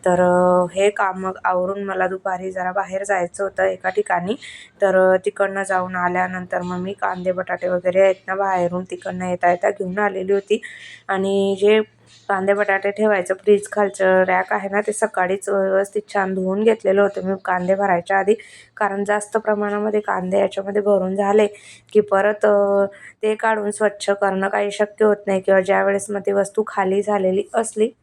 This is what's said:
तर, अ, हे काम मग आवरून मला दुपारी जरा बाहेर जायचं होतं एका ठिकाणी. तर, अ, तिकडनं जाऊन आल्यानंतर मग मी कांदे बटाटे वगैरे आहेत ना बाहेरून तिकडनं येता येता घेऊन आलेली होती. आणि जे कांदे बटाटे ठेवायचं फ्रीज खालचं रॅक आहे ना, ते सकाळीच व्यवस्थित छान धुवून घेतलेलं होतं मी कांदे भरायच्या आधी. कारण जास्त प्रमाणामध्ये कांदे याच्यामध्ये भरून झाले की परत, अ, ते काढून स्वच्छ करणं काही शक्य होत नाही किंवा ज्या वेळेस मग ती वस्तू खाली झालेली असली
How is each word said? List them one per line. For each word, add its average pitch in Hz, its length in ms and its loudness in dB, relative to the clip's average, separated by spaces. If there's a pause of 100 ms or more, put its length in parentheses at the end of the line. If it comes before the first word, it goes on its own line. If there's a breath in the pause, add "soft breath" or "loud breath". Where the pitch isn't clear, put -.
तर, 180 160 4
अ, 180 440 4 (100)
हे 196 140 4
काम 196 300 -2
मग 190 240 -6
आवरून 185 400 -2
मला 185 240 -2
दुपारी 190 440 -6
जरा 185 200 -6
बाहेर 190 320 -4
जायचं 196 400 -4
होतं 190 200 -4
एका 185 260 -2
ठिकाणी. 185 440 -2 (480 loud breath)
तर, 185 320 4
अ, 185 120 4
तिकडनं 196 380 -2
जाऊन 185 320 -2
आल्यानंतर 180 680 -2
मग 180 160 -6
मी 185 160 -6
कांदे 185 380 -4
बटाटे 180 360 -6
वगैरे 180 340 0
आहेत 190 140 4 (120)
ना 190 80 -4
बाहेरून 185 480 -2
तिकडनं 180 460 -8
येता 180 200 0
येता 180 200 0
घेऊन 190 300 -4
आलेली 196 340 -2
होती. 202 280 0 (460 loud breath)
आणि 196 540 0
जे 214 200 6 (480 soft breath)
कांदे 196 240 0
बटाटे 202 380 0
ठेवायचं 202 420 0
फ्रीज 202 380 2
खालचं 190 520 2
रॅक 185 300 0
आहे 202 160 -4
ना, 196 120 0
ते 214 120 -4
सकाळीच 196 560 -2
व्यवस्थित 196 520 0 (120)
छान 190 200 -2
धुवून 190 300 -2
घेतलेलं 202 380 2
होतं 196 220 0
मी 190 100 -2 (120)
कांदे 180 300 0
भरायच्या 196 420 0
आधी. 190 160 2 (440 loud breath)
कारण 202 260 -2
जास्त 208 340 -2
प्रमाणामध्ये 208 600 -2
कांदे 190 400 -2
याच्यामध्ये 196 420 -2
भरून 196 340 0
झाले 202 320 2 (460 loud breath)
की 214 60 6
परत, 208 460 2
अ, 202 400 4 (380 loud breath)
ते 214 120 0
काढून 214 360 -2
स्वच्छ 202 380 -2
करणं 196 380 0
काही 208 240 -2
शक्य 208 340 0
होत 208 120 4 (100)
नाही 196 120 0
किंवा 190 220 4
ज्या 190 220 2
वेळेस 196 260 0
मग 202 100 -4
ती 196 120 -2
वस्तू 196 360 0
खाली 190 340 0
झालेली 196 420 0 (100)
असली 226 360 0 (140)